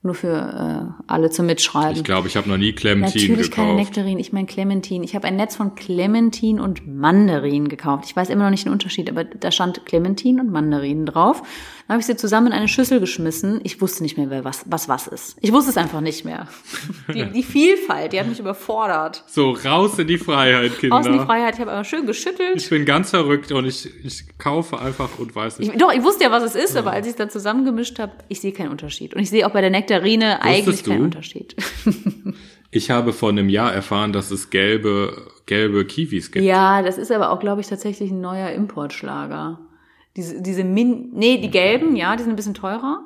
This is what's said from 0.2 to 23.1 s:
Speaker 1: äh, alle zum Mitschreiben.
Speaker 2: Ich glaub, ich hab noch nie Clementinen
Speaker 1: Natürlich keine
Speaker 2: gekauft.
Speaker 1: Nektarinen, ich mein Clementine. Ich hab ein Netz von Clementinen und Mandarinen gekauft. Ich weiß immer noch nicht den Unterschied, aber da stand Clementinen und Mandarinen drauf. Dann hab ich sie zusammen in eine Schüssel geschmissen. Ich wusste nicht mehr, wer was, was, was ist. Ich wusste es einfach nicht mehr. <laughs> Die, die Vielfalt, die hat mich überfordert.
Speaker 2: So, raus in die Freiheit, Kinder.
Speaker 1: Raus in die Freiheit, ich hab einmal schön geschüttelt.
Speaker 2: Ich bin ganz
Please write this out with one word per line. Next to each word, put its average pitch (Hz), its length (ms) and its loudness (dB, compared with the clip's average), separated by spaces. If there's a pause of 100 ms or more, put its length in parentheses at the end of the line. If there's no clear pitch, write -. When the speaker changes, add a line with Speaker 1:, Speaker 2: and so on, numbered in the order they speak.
Speaker 1:
äh, - 120 -18
alle 160 220 4
zum 170 160 0
Mitschreiben. 156 500 2
Speaker 2:
Ich 160 80 -4
glaub, 95 200 2
ich 92 120 -2
hab 101 100 0
noch 101 100 2
nie 104 160 2
Clementinen 101 580 2
Speaker 1:
Natürlich 226 200 2
keine 214 220 2
Speaker 2:
gekauft. 202 160 2
Speaker 1:
Nektarinen, 190 320 -2
ich - 120 -6
mein 196 140 -2
Clementine. 190 580 -2
Ich 185 120 -8
hab 202 80 -6
ein 185 100 0
Netz 214 220 -2
von 196 180 -2
Clementinen 214 880 2
und 190 240 -4
Mandarinen 147 840 4
gekauft. 147 380 -4
Ich - 80 -16
weiß 180 160 0
immer 202 140 2
noch 196 60 4
nicht 196 140 0
den 196 80 -2
Unterschied, 190 380 -4
aber 165 140 -4
da - 260 -6
stand 180 360 -2
Clementinen 196 540 2
und 233 120 -2
Mandarinen 151 520 0
drauf. 180 380 2 (460)
Dann 208 60 0
hab 233 60 2
ich 214 60 -4
sie 240 100 2
zusammen 220 320 4
in 220 40 2
eine 208 160 0
Schüssel 254 320 4
geschmissen. 180 640 -2
Ich - 160 -6
wusste 180 220 -2
nicht 151 160 -4
mehr, 139 120 0
wer 135 140 -6
was, 131 240 -8
was, 165 220 -4
was 131 180 0
ist. - 320 -14
Ich 208 120 2
wusste 269 180 6
es 208 80 0
einfach 165 240 -2
nicht 160 220 -4
mehr. 165 220 -10 (340)
<laughs> 156 320 -10
Die, 226 200 -4
die 240 100 0
Vielfalt, 330 720 2
die 190 80 0
hat 220 80 -2
mich 233 100 -6
überfordert. 190 880 -4
Speaker 2:
So, 139 260 2
raus 170 460 2
in 165 80 0
die 165 120 2
Freiheit, 127 600 4
Kinder. 123 180 4
Speaker 1:
Raus 120 100 4
in 127 80 4
die 135 60 4
Freiheit, 226 340 2
ich 233 60 -10
hab 226 80 -4
einmal 202 180 -6
schön 311 200 -4
geschüttelt. 370 500 -2
Speaker 2:
Ich - 120 -6
bin 151 160 2
ganz 147 260 2